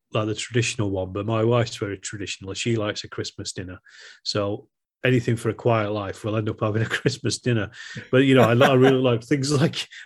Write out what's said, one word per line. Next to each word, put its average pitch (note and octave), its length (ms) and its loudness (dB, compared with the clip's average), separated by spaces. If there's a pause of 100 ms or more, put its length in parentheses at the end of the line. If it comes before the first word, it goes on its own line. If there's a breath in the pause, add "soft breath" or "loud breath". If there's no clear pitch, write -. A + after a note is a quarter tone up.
(120)
like G#2+ 140 -2
the G#2+ 80 -2
traditional A2+ 560 -2
one, F#2 220 -4
but G2+ 140 -6
my A2 180 0
wife's A#2 320 2
very G2+ 220 -6
traditional. G2 560 -10
She A#2 220 -2
likes G#2 280 -4
a G#2+ 40 -18
Christmas - 440 -10
dinner. F2+ 260 -10 (460 loud breath)
So G#2 440 -4 (360)
anything B2+ 320 2
for A2+ 140 -4
a G2 40 -6
quiet A2 380 0
life, G2+ 320 -6
we'll G#2+ 120 -2
end A2 120 -2
up G#2+ 120 -6
having A2 220 0
a G#2+ 40 0
<laughs> - 140 -4
Christmas - 380 -2
dinner. A2+ 320 -2 (400 loud breath)
But, B2+ 80 4
you C3+ 160 6
know, B2+ 80 8
I, A2+ 100 6
I C3+ 220 6
really C3 260 6
like A#2+ 220 2
things C#3+ 300 -2
<laughs> C3+ 80 2
like, D3+ 260 0 (200 loud breath)